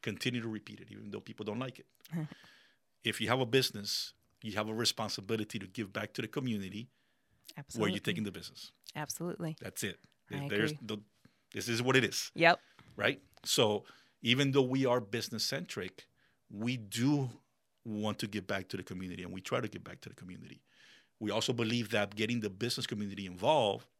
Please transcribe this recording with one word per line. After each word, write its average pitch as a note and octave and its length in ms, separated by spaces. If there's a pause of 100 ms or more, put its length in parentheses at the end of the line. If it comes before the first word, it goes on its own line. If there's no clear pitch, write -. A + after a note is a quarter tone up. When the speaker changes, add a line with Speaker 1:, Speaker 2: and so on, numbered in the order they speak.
Speaker 1:
continue A#2+ 380
to A2+ 80
repeat G#2+ 320
it, A2+ 100
even G#2 200
though G#2 100
people A2 240
don't G#2+ 160
like B2+ 180
it. - 80 (260)
Speaker 2:
<laughs> D#3+ 140 (760)
Speaker 1:
If G#2+ 160
you A2+ 80
have B2+ 120
a B2 60
business, A2 640 (300)
you G#2+ 140
have G#2+ 120
a A2 60
responsibility A2 880
to F#2 80
give G2+ 240
back G#2 220
to - 80
the A2+ 60
community A2 600 (880)
where G#2 120
you're F#2+ 80
Speaker 2:
Absolutely. G2 40
Speaker 1:
taking G#2+ 240
the G2 80
business. - 400 (240)
Speaker 2:
Absolutely. D#3+ 680
Speaker 1:
That's G#2 220
it. G2 140 (360)
Speaker 2:
I C#3+ 140
Speaker 1:
There's G#2+ 240
Speaker 2:
agree. C3+ 140
Speaker 1:
the, G#2+ 120 (560)
this G#2+ 140
is A#2 120
what B2+ 160
it B2 80
is. - 300
Speaker 2:
Yep. E3 240 (380)
Speaker 1:
Right? G#2+ 240 (240)
So G#2+ 400 (360)
even C3 300
though C3+ 120
we C3 220
are B2 160
business A2 440
centric, C3+ 640 (440)
we A#2 260
do A#2+ 540 (540)
want G#2 340
to - 80
give G2 220
back G2 220
to G2 60
the F#2 60
community, F#2 400
and F#2 100
we F#2+ 80
try B2 200
to A2+ 80
give - 160
back - 180
to - 60
the - 80
community. - 440 (600)
We G#2+ 100
also A2 220
believe A#2 380
that G#2 260
getting A2+ 240
the G#2 100
business G#2+ 360
community G2+ 400
involved G#2 600 (140)